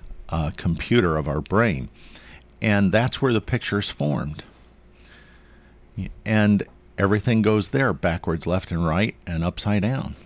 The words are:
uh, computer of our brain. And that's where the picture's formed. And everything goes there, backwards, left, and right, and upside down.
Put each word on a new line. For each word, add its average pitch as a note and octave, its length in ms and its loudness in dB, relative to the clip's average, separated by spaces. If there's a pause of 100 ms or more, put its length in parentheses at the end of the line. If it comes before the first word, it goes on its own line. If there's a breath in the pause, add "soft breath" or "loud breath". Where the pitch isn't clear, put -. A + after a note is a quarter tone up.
(300 soft breath)
uh, E2 280 -2
computer F2 600 0
of D2+ 100 -2
our D2 140 -2
brain. F#2 480 0 (720 loud breath)
And G2+ 320 2
that's A2+ 300 2
where B2+ 120 2
the G#2+ 80 2
picture's - 500 -2
formed. D2 520 -4 (1800 soft breath)
And G#2 380 4 (340)
everything G#2+ 460 2
goes G#2+ 260 2
there, C3+ 240 2
backwards, E2 540 -2
left, F2+ 240 -2
and E2+ 140 0
right, F2 300 0 (120)
and E2 160 -2
upside G2 400 -2
down. A2 320 -4 (100)